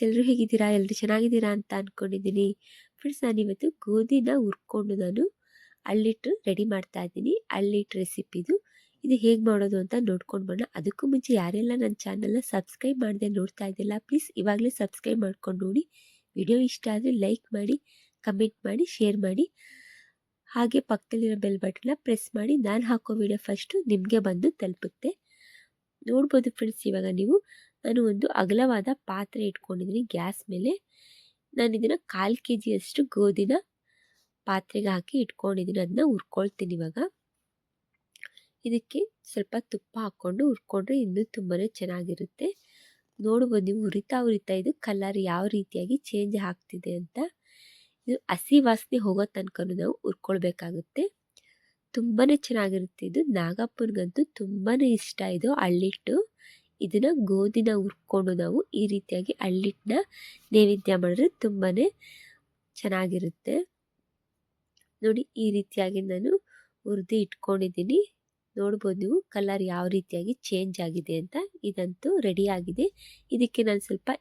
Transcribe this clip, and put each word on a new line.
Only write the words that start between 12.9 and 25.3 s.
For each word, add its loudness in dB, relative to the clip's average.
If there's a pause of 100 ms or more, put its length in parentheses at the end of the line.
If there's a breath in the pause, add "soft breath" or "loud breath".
ಮಾಡ್ದೆ -2 (100)
ನೋಡ್ತಾ -6
ಇದ್ದಿಲ್ಲ, -4 (140)
ಪ್ಲೀಸ್ 0 (140)
ಇವಾಗ್ಲೇ 2
ಸಬ್ಸ್ಕ್ರೈಬ್ -2
ಮಾಡ್ಕೊಂಡು -6
ನೋಡಿ. 0 (520 soft breath)
ವಿಡಿಯೋ 2 (100)
ಇಷ್ಟ -10
ಆದ್ರೆ 0 (120)
ಲೈಕ್ -2 (120)
ಮಾಡಿ, -2 (480 soft breath)
ಕಾಮೆಂಟ್ 0 (120)
ಮಾಡಿ, 0 (100)
ಶೇರ್ 2
ಮಾಡಿ. 2 (1120 loud breath)
ಹಾಗೆ 2 (140)
ಪಕ್ಕದಲ್ಲಿರೋ 0
ಬೆಲ್ 0
ಬಟನ್ನ -2 (120)
ಪ್ರೆಸ್ 0 (120)
ಮಾಡಿ. 0 (160)
ನಾನು 0
ಹಾಕೋ 0
ವಿಡಿಯೋ 0
ಫಸ್ಟು -4 (180)
ನಿಮ್ಗೆ 2 (100)
ಬಂದು 2 (140)
ತಲುಪುತ್ತೆ. -6 (1000 soft breath)